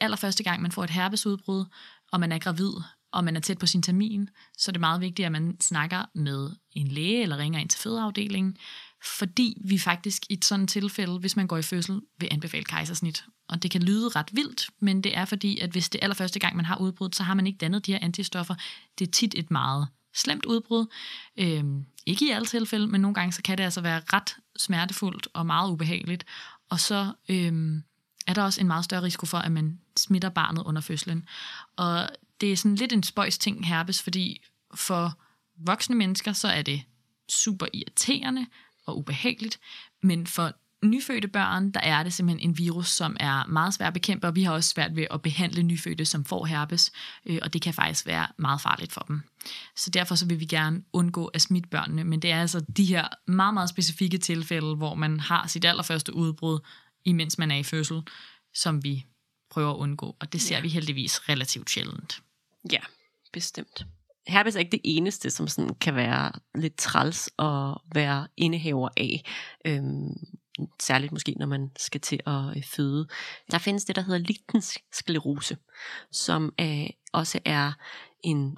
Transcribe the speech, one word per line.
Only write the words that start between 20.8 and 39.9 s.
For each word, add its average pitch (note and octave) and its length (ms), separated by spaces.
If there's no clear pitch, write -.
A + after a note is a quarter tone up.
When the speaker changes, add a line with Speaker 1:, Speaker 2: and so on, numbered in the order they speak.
Speaker 1:
Øhm, D3 480
ikke G3 220
i C#4 40
alle A3+ 140
tilfælde, A3 420
men G3+ 140
nogle G3+ 140
gange, F3+ 160
så F3 100
kan F#3+ 160
det F#3+ 60
altså F3+ 180
være E3 200
ret - 220
smertefuldt F3+ 760
og E3 120
meget E3+ 260
ubehageligt. E3+ 540
Og F3 100
så, G3+ 340
øhm, D#3+ 540
er F#3+ 60
der G3+ 100
også G3 180
en F#3 60
meget E3+ 180
større F3+ 180
risiko F3 220
for, E3+ 120
at E3 140
man D#3+ 280
smitter F#3+ 320
barnet E3 340
under D#3 180
fødslen. E3 460
Og E3+ 340
det G3+ 100
er F#3 60
sådan G#3 180
lidt A#3+ 180
en G3+ 100
spøjs - 340
ting, G3+ 300
herpes, E3+ 360
fordi F#3 380
for E3+ 440
voksne G#3+ 300
mennesker, G3 380
så G3+ 140
er D3+ 140
det C#3+ 200
super - 440
irriterende - 720
og - 120
ubehageligt. A3 640